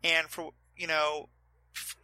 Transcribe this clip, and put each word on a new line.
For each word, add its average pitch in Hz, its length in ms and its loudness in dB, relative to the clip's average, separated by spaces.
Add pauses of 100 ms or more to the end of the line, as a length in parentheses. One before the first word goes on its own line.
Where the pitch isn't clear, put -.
and 165 240 4
for, 160 240 -8 (240)
you 175 100 -10
know, 151 440 0 (440)
f-, - 280 -10